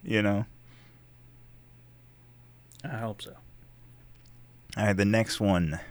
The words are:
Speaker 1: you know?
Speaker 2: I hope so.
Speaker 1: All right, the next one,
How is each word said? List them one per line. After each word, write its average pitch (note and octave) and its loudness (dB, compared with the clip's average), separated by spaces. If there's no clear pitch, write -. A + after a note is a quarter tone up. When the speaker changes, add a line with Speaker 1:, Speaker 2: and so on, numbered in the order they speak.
Speaker 1:
you A2 2
know? G2+ 2
Speaker 2:
I C3 -8
hope A2 -8
so. - -16
Speaker 1:
All G#2+ 0
right, G2+ 4
the G2 2
next A2 0
one, F2 2